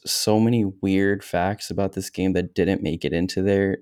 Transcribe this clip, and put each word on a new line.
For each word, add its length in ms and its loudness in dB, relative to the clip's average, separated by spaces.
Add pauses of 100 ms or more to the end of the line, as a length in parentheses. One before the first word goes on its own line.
(100)
so 300 2
many 240 4
weird 580 0
facts 480 -4
about 220 -2
this 180 -8
game 220 0
that 200 -2
didn't 300 0
make 220 -4
it 80 -2
into 300 -2
there. 400 2